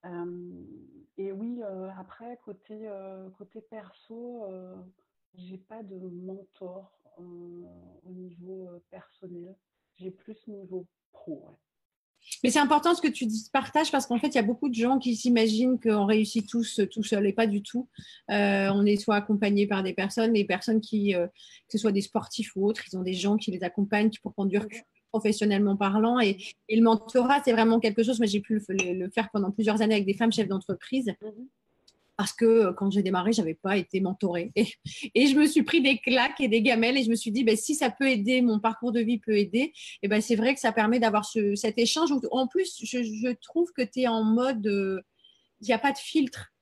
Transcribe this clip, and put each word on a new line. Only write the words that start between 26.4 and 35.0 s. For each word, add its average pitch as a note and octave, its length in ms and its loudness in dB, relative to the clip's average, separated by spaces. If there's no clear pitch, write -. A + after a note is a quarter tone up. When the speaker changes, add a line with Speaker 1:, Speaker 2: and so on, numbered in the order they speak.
Speaker 2:
et A3 80 0
le A3+ 60 6
mentorat, B3 640 4
c'est B3 80 4
vraiment A3+ 260 6
quelque G#3+ 240 2
chose. A3+ 160 2
Moi, A3+ 80 4
j'ai G3+ 140 0
pu A3 140 -2
le, G#3 60 0
le, F#3 340 -2
le G3 60 -8
faire - 200 -4
pendant G3 220 -2
plusieurs G#3+ 280 0
années A3 140 2
avec G3+ 120 0
des G3 80 0
femmes A3+ 180 2
chefs G#3 160 0
d'entreprise. G3 760 -4
Speaker 1:
Mhm. G#3+ 260 -14
Speaker 2:
Parce G3+ 140 -4
que, - 140 2
euh, A3+ 260 6
quand G3 180 -2
j'ai G3 120 2
démarré, F#3 320 0
j'avais E3 200 0
pas F#3+ 220 -2
été F#3 240 -2
mentorée. F3+ 560 -2
Et, G#3+ 120 2